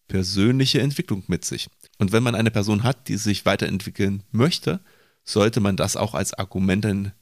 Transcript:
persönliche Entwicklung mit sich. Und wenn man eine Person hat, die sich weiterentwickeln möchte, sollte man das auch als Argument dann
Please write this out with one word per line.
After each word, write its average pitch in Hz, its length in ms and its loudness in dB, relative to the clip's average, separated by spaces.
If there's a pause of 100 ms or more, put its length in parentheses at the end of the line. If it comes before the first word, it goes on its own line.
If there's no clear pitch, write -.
persönliche 104 720 2
Entwicklung 131 460 -2
mit 87 180 -2
sich. - 220 -8 (300)
Und 95 140 0
wenn 113 120 4
man 120 120 2
eine 110 160 2
Person 104 320 0
hat, 127 240 -2
die 104 100 -2
sich 104 280 -2
weiterentwickeln 98 840 -2
möchte, 151 480 0 (440)
sollte 104 360 2
man 98 160 0
das 92 220 -2
auch 107 160 -4
als - 200 -4
Argument 95 520 0
dann 101 260 -2 (100)